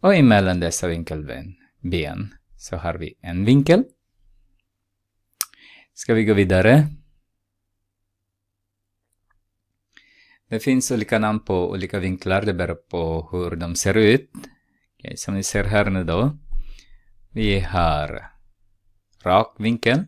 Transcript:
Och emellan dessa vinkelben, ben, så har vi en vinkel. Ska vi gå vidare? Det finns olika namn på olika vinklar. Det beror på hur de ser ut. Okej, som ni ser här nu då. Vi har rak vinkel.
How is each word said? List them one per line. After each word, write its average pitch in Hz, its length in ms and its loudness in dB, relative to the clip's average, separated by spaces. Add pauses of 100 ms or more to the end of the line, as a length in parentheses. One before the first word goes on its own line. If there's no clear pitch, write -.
Och 196 120 4
emellan 101 460 4
dessa 87 280 -4
vinkelben, 78 680 -10 (240)
ben, 87 540 -6 (220)
så - 200 -12
har 85 180 -6
vi - 260 -12
en 87 240 -4
vinkel. 143 400 4 (2000)
Ska - 220 -4
vi 110 100 2
gå 107 100 2
vidare? 101 520 6 (3500)
Det 113 120 -6
finns 131 300 -2
olika 113 280 -2
namn 107 220 0
på 90 300 -2
olika 92 280 -6
vinklar. 95 440 -2
Det 104 120 -2
beror 85 200 -4
på 80 580 -6
hur 87 240 -4
de 85 180 -6
ser 98 220 0
ut. 110 340 4 (680)
Okej, - 180 -14
som - 180 -8
ni 98 80 -4
ser 101 220 -2
här 101 260 2
nu 92 140 -2
då. 107 340 -2 (920)
Vi 104 300 0
har 80 720 -2 (880)
rak 92 360 2
vinkel. 117 500 0